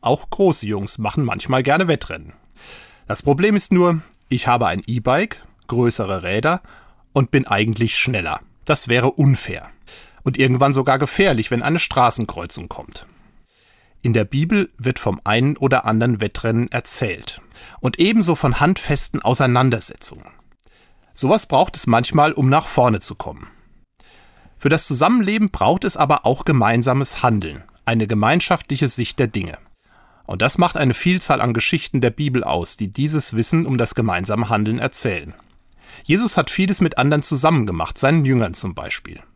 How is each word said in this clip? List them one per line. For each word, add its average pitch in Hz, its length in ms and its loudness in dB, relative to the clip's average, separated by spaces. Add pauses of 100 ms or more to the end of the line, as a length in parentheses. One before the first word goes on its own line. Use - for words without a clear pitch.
Auch 131 240 -2
große 170 380 0
Jungs 98 300 -4
machen 110 260 -2
manchmal 120 400 -2
gerne 165 240 2
Wettrennen. 80 440 -4 (760)
Das 104 140 -2
Problem 180 340 2
ist - 160 0
nur, 175 300 4 (260)
ich 123 180 -2
habe 120 220 2
ein 90 180 -4
E-Bike, 127 580 -2 (220)
größere 113 560 0
Räder 113 400 -2 (500)
und 135 200 0
bin 139 160 2
eigentlich 110 480 0
schneller. 90 420 -4 (260)
Das - 220 0
wäre 123 240 2
unfair. 135 580 0 (540)
Und 131 160 -4
irgendwann 131 340 4
sogar 135 280 2
gefährlich, 143 500 0
wenn 117 100 -2
eine 156 200 -2
Straßenkreuzung - 880 -2
kommt. - 400 -16 (920)
In 120 120 -2
der 110 120 2
Bibel 170 540 0
wird 127 220 -4
vom - 240 -4
einen 123 320 0
oder 131 300 0
anderen 110 340 0
Wettrennen 113 500 -2
erzählt. - 720 -6 (400)
Und - 180 -2
ebenso 180 380 4
von 131 240 0
handfesten 151 640 0
Auseinandersetzungen. 123 1080 0 (840)
Sowas 147 320 2
braucht 147 280 2
es - 140 0
manchmal, 147 440 4
um 131 160 2
nach 143 200 2
vorne 120 320 2
zu - 160 -4
kommen. - 320 -14 (1080)
Für - 120 -2
das 156 180 2
Zusammenleben 202 640 2
braucht 131 320 0
es - 140 -2
aber 147 300 2
auch 127 180 0
gemeinsames 123 800 2
Handeln, 98 400 0 (200)
eine 117 220 0
gemeinschaftliche 131 800 0
Sicht - 320 -2
der 127 80 2
Dinge. 90 320 -6 (680)
Und 92 160 -4
das 127 160 0
macht 175 180 2
eine 131 180 2
Vielzahl 175 460 0
an 117 140 0
Geschichten - 460 -2
der 120 100 2
Bibel 127 320 -2
aus, 82 340 -4
die 101 140 -6
dieses 147 440 -4
Wissen 160 300 0
um 131 140 -2
das 120 160 -2
gemeinsame 104 540 -2
Handeln 110 300 0
erzählen. 98 560 -4 (720)
Jesus 208 320 0
hat - 140 0
vieles 190 300 0
mit 165 180 2
anderen 147 240 2
zusammen 147 440 2
gemacht, 82 300 -4
seinen 147 280 2
Jüngern 117 300 2
zum 92 200 -4
Beispiel. - 460 -12 (160)